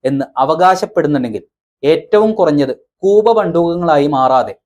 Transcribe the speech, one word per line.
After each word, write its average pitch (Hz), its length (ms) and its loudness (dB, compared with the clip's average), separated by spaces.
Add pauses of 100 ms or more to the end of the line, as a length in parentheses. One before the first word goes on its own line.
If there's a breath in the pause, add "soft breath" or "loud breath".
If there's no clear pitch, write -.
എന്ന് 135 200 -4 (180)
അവകാശപ്പെടുന്നുണ്ടെങ്കിൽ 151 1000 0 (400)
ഏറ്റവും 165 560 0
കുറഞ്ഞത് 147 360 0 (280)
കൂപമണ്ഡൂകങ്ങളായി 175 1120 0
മാറാതെ 127 380 0 (120)